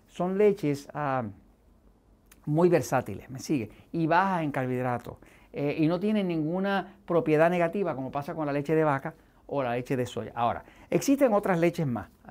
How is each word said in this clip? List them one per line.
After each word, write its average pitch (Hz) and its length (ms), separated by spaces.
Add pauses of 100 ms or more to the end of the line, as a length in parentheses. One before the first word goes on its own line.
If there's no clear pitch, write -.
son 180 280
leches, 175 560
ah, 139 300 (1200)
muy 160 240
versátiles, 127 600
¿me 127 80
sigue? 120 320 (220)
Y 165 140
bajas 175 360
en 147 80
carbohidratos, 127 640 (360)
eh, 143 260
y 156 80
no 170 140
tienen 208 260
ninguna 180 720 (100)
propiedad 160 420
negativa 175 460
como 131 160
pasa 143 240
con 156 120
la 143 60
leche 147 220
de 160 100
vaca 147 300 (320)
o 139 160
la 120 120
leche 127 220
de 123 100
soya. 107 280
Ahora, 113 300 (260)
existen 277 420
otras 196 260
leches 165 280
más, 113 220 (220)